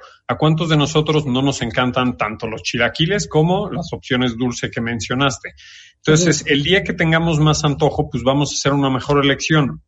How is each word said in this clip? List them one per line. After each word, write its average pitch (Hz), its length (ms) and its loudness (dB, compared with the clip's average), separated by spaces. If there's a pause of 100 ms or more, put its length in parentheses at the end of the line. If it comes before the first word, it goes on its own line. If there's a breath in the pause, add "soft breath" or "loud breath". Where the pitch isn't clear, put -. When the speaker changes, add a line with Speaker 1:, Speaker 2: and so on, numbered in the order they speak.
(280 loud breath)
Speaker 1:
¿a 123 80 -4
cuántos 156 320 2
de 160 80 2
nosotros 151 500 0
no 127 160 0
nos 139 200 0
encantan 127 540 -2
tanto 107 300 -6
los 110 160 -10
chilaquiles 156 680 -2
como 180 420 0
las 143 220 -8
opciones 123 440 -2
dulce 120 340 -4
que 123 100 -6
mencionaste? 127 760 -4 (420 loud breath)
Entonces, 156 460 2
Speaker 2:
Ujú. 165 100 -4
Speaker 1:
el 143 100 2
día 185 220 2
que - 80 -4
tengamos 165 480 2
más 151 240 4
antojo, 147 440 0
pues 120 140 -6
vamos 135 300 2
a - 20 -8
hacer - 180 0
una 139 180 2
mejor 139 340 2
elección, 139 640 0